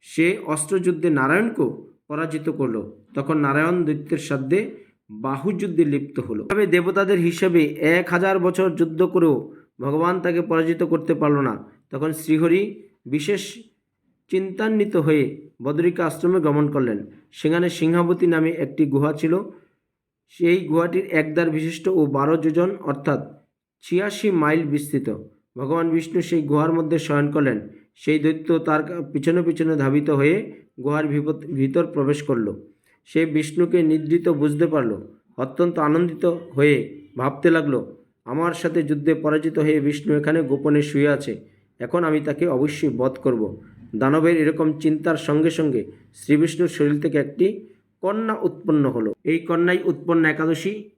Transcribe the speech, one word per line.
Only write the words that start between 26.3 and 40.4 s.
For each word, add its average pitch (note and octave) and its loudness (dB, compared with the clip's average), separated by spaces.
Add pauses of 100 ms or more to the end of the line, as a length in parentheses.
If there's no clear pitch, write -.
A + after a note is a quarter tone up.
গুহার D3+ 2
মধ্যে D#3+ 0
শয়ন D3 0
করলেন। C3+ 2 (360)
সেই D#3 0
দৈত্য D#3+ 2
তার D3+ 0
কা-, E3+ -8
পিছনে E3 0
পিছনে D#3+ 0
ধাবিত C#3+ 2
হয়ে D3+ 2 (280)
গুহার D3 -2
ভিপত-, C#3+ -2
ভিতর C#3 0
প্রবেশ C#3+ 0
করল। A2+ -2 (520)
সে E3 0
বিষ্ণুকে D#3+ 2
নিদ্রিত D#3 2
বুঝতে D3 2
পারল। A#2+ -2 (300)
অত্যন্ত E3+ -2
আনন্দিত D#3+ 0
হয়ে D3 0 (100)
ভাবতে C#3 2
লাগলো, C3+ -2 (200)
"আমার D#3+ -2
সাথে E3 -2
যুদ্ধে D3 0
পরাজিত D#3 -2
হয়ে D3+ 4
বিষ্ণু D3 0
এখানে D3+ 2